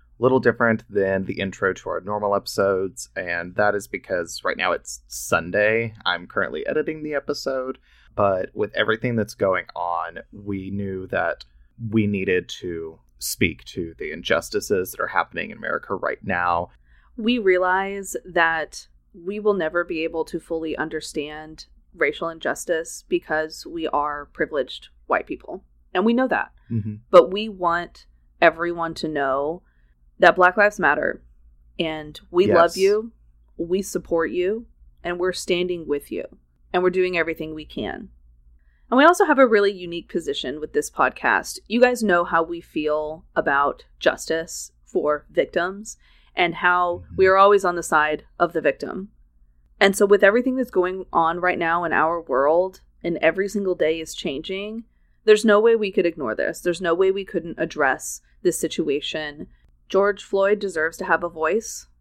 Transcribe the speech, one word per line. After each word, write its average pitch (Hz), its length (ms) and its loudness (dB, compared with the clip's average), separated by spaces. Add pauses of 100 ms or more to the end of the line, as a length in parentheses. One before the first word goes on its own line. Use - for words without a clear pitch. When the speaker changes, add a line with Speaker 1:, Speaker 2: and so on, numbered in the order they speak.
(180)
Speaker 1:
a 117 40 -2
little 127 160 4
different 117 520 2
than 95 340 2
the - 160 -6
intro 95 320 -2
to - 160 -10
our 85 140 -6
normal 104 320 -2
episodes, 98 840 -2
and 87 380 -6
that 104 200 2
is 101 120 -6
because 90 580 -6
right 90 140 -4
now 90 140 0
it's - 360 -8
Sunday. 104 840 0 (100)
I'm 90 220 -4
currently 76 400 -4
editing 156 360 -4
the 151 120 -6
episode, 135 640 -6 (360)
but 98 380 0
with 104 220 -4
everything 113 420 -2
that's 104 160 -2
going 92 320 0 (100)
on, 85 440 -6 (120)
we 98 400 -10
knew 95 360 -6
that 90 400 -4 (420)
we 107 180 2
needed 95 400 0 (140)
to 82 380 -10 (200)
speak - 460 -2
to 82 320 -10
the 78 160 -10
injustices 92 800 -2
that - 100 -10
are 90 60 -2
happening 85 460 -4
in 85 40 -16
America 82 380 -8
right 67 280 -6
now. 87 460 -2 (480)
Speaker 2:
We 240 220 0
realize 190 760 0 (120)
that 165 640 -2 (260)
we 196 260 -8
will 208 140 2
never 170 300 0
be 165 200 -4
able 160 220 -4
to 175 120 -8
fully 160 380 -6
understand 156 880 -8 (300)
racial 160 340 -2
injustice 160 800 -6
because 156 580 -4
we 165 220 -6
are 147 380 -4
privileged - 640 -4 (180)
white - 180 0
people. - 380 -12 (280)
And 185 120 2
we 233 100 4
know 254 140 2
that. 131 240 -2 (180)
Speaker 1:
Mm-hmm. 107 240 -4 (160)
Speaker 2:
But 180 220 10
we 214 160 -4
want 175 580 -4 (340)
everyone 165 540 2
to 165 140 -8
know 143 540 0 (580)
that 175 160 8
Black 180 200 6
Lives 208 220 4
Matter, 147 460 0 (560)
and 156 400 -6 (100)
we 180 160 4
Speaker 1:
Yes. 208 100 4
Speaker 2:
love 170 200 4
you, 208 340 2 (460)
we 175 260 -2
support 170 480 -2
you, 196 360 -2 (360)
and 175 160 -6
we're 180 140 0
standing 175 560 -2
with 143 240 -4
you, 87 100 -6 (500)
and 180 120 2
we're 185 60 4
doing 180 280 0
everything 160 380 -4
we 156 80 -14
can. - 460 -8 (800)
And 240 100 4
we 277 60 8
also 359 200 6
have 285 160 4
a 254 80 8
really 202 240 4
unique 175 360 -10
position 147 520 -4
with - 140 -10
this 147 180 0
podcast. - 760 0
You 226 140 0
guys 247 240 4
know 175 180 4
how 151 220 2
we 170 160 -8
feel 151 640 -4 (100)
about 143 520 0 (120)
justice - 720 -4 (140)
for 151 440 -2
victims 185 680 -2 (400)
and 175 180 0
how 180 440 2
Speaker 1:
Mm-hmm. - 180 -16
Speaker 2:
we 190 100 6
are 190 100 6
always 196 280 8
on 175 100 0
the 170 80 -4
side 151 440 0 (120)
of 170 140 -8
the 160 80 -2
victim. 156 480 -2 (720)
And 196 160 4
so 208 100 4
with 196 160 2
everything 247 320 4
that's 262 160 -2
going 185 420 -2
on 165 280 0
right 180 180 0
now 170 240 0
in 165 100 -2
our 160 280 2
world, 160 600 0 (200)
and 170 140 -2
every 185 320 0
single 196 260 -2
day 165 240 0
is 160 160 -12
changing, 196 720 -8 (420)
there's 214 180 6
no 208 160 8
way 226 160 6
we 202 160 -2
could 180 140 2
ignore 143 280 -2
this. - 260 -2
There's 175 200 -2
no 170 140 2
way 190 160 4
we 196 160 -4
couldn't 165 340 -6
address 147 600 -2 (200)
this 175 160 0
situation. 151 880 -4 (420)
George 196 340 2
Floyd 202 340 2
deserves 165 380 -4
to - 80 -8
have 170 180 2
a 170 60 -6
voice, 165 600 -4 (120)